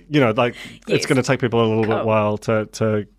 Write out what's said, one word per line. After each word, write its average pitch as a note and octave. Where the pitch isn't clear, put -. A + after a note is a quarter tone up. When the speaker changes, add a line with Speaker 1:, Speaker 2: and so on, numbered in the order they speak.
Speaker 1:
you D3
know, B2
like, A#2+
it's -
Speaker 2:
Yes. -
Speaker 1:
gonna C3
take B2+
people A#2
a A2+
little A2
bit A2
Speaker 2:
Cool. -
Speaker 1:
while G#2+
to, G#2+
to G#2+